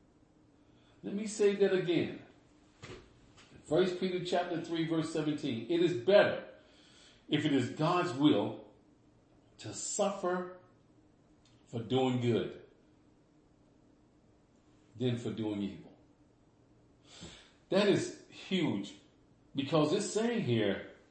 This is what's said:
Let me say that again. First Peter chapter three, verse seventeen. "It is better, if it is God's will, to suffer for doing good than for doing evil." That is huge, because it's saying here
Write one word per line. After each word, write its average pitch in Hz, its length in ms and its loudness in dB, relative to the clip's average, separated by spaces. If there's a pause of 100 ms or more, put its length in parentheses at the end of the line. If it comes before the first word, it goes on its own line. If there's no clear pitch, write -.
(1040)
Let 202 100 -8
me 208 140 -4
say 202 280 2
that 196 180 4
again. 160 460 0 (1500)
First 180 320 2
Peter 180 240 -2
chapter 175 380 -2
three, 165 260 -4
verse 160 240 -2
seventeen. 147 580 -4
"It 170 120 2
is 160 120 2
better, - 500 4 (840)
if 151 180 2
it 143 80 2
is 120 160 2
God's 165 440 0
will, 117 500 2 (960)
to - 140 -12
suffer 185 840 -4 (1120)
for 120 80 -6
doing 123 420 0
good 104 300 0 (2500)
than 120 200 0
for 113 120 -6
doing 104 320 -4
evil." 92 300 -8 (1800)
That 202 180 4
is - 300 2 (100)
huge, 135 680 -4 (600)
because 147 380 2
it's 202 160 -2
saying 226 320 -2
here 107 460 0 (220)